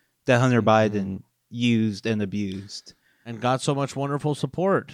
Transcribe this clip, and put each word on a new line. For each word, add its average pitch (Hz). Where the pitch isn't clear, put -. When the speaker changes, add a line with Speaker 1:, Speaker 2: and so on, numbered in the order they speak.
Speaker 1:
that 123
Hunter 123
Speaker 2:
Mm-hmm. 110
Speaker 1:
Biden 95
used 113
and 110
abused. 98
Speaker 2:
And 117
got 127
so 147
much 139
wonderful 143
support, 175